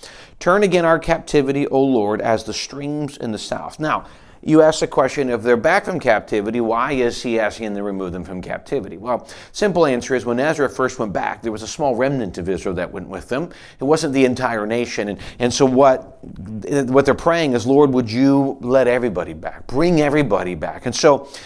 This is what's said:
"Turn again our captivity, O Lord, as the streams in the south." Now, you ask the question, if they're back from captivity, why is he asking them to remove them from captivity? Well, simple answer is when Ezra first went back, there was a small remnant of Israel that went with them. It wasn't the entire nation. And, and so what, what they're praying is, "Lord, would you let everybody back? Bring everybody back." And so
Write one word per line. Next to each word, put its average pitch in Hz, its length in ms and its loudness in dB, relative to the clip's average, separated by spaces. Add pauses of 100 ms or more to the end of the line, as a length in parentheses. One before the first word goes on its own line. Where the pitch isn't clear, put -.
(400)
"Turn 196 240 2
again 180 200 2
our 165 140 4
captivity, 143 720 0
O 135 120 2
Lord, 107 400 2
as 113 220 0
the 110 120 -8
streams 143 640 -8
in 120 140 -6
the 104 80 -4
south." - 400 -10
Now, 151 280 -4 (400)
you 156 140 8
ask 156 200 6
the 160 60 0
question, 135 440 0
if 117 120 -2
they're 120 140 4
back 170 300 2
from 185 120 -4
captivity, 110 640 0
why 117 320 0
is 120 300 0
he 113 180 0
asking 107 280 -2
them 101 80 -6
to 101 60 -6
remove 95 300 -6
them 90 120 -8
from 92 180 -10
captivity? 95 560 -8
Well, 113 280 -6 (260)
simple 180 340 2
answer 127 280 -2
is 113 120 -2
when 120 120 0
Ezra 143 300 0
first 127 300 -4
went 107 160 -4
back, 98 260 -6
there 113 100 -6
was 107 120 -8
a 110 40 -10
small 139 280 -2
remnant 123 420 -2
of 90 140 -4
Israel 92 240 -4
that 87 180 -6
went 90 160 -12
with 92 220 -12
them. 151 180 -4 (320)
It 135 40 -4
wasn't 156 280 2
the 131 140 4
entire 117 400 -2
nation. 117 420 -4
And, 107 100 -6 (200)
and 123 160 0
so 143 100 4
what, 131 580 4 (680)
what 135 160 4
they're 131 80 6
praying 165 400 2
is, 110 120 -2
"Lord, 135 280 6
would 117 180 0
you 139 480 2
let 127 260 2
everybody 110 460 0
back? 80 340 -14
Bring 160 360 2
everybody 104 520 0
back." 82 300 -8
And 120 100 -6
so 143 320 2 (200)